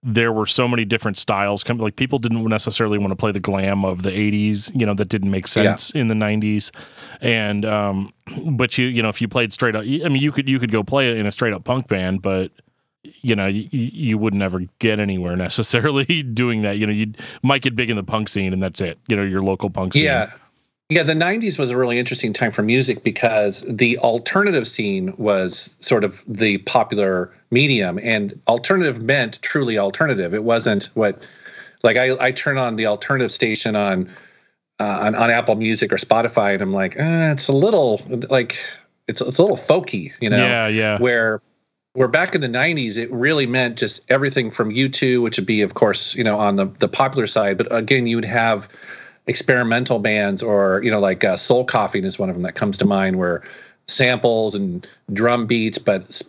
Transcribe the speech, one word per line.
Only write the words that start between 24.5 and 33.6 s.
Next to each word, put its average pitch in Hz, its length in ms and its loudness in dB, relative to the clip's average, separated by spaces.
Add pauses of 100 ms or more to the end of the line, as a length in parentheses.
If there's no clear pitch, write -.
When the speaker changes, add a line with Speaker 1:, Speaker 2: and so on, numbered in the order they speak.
Speaker 2:
scene 95 480 -2
was 95 640 -2
sort 110 240 2
of - 240 -4
the 104 300 0
popular 98 720 0 (180)
medium, 117 520 2
and 107 360 -2 (100)
alternative 127 540 0
meant 120 380 0
truly 120 380 -2
alternative. 98 560 0
It 107 100 -2
wasn't 113 480 2
what, 104 300 0 (600)
like, 113 140 4
I, 127 260 2
I 131 100 2
turn 135 260 -2
on 120 180 -2
the 110 80 -2
alternative 113 480 0
station - 440 -2